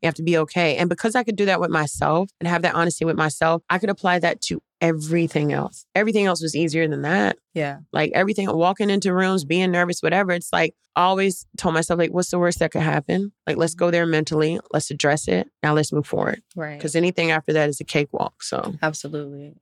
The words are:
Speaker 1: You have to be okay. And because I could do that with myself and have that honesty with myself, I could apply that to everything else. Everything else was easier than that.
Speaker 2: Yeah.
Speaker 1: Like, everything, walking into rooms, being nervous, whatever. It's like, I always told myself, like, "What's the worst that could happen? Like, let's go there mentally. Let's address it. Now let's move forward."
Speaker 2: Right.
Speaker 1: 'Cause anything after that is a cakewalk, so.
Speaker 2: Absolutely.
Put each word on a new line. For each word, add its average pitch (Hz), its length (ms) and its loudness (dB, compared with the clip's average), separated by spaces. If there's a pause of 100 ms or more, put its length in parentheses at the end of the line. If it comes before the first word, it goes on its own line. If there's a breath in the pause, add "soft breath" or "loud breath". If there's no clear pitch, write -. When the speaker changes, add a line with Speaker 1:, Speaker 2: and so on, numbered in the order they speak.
Speaker 1:
You 170 40 0
have 160 80 0
to - 80 -8
be 165 160 2
okay. 160 380 2
And 175 120 2
because 190 260 -2
I 247 80 2
could 214 140 -2
do 202 100 0
that 185 140 2
with 170 100 0
myself 156 600 0 (100)
and 170 80 -2
have 175 140 0
that 175 120 0
honesty 170 300 0
with 165 120 0
myself, 160 520 0
I 180 100 0
could 196 120 0
apply 180 300 2
that 170 220 0
to 165 200 -6 (180)
everything 160 720 0
else. - 320 -4 (100)
Everything 208 300 2
else 180 160 2
was 160 160 -4
easier 160 320 0
than 139 140 -4
that. 190 340 2 (160)
Speaker 2:
Yeah. 143 280 -4 (120)
Speaker 1:
Like, 151 220 0
everything, 196 360 0
walking 180 380 0
into 196 240 0
rooms, 185 320 2
being 180 280 0
nervous, 175 300 -2
whatever. 180 300 0
It's 175 220 -4
like, 165 200 0 (220)
I 175 60 4
always 190 420 0 (140)
told 170 160 0
myself, 165 240 0
like, 170 160 2
"What's 180 160 0
the 180 80 -2
worst 175 220 0
that 160 100 0
could - 120 -2
happen? 170 500 0 (140)
Like, 156 120 -2
let's 165 160 0
go 175 160 2
there 170 160 2
mentally. 156 520 0 (140)
Let's - 180 -2
address 147 380 0
it. 180 200 0 (140)
Now 151 120 2
let's 151 180 2
move 151 140 0
forward." - 340 -2 (160)
Speaker 2:
Right. 151 240 -10
Speaker 1:
'Cause 156 160 -6
anything 170 340 2
after 156 220 0
that 156 160 2
is 143 120 -6
a - 40 -12
cakewalk, - 580 -4
so. - 380 -6
Speaker 2:
Absolutely. 147 800 -6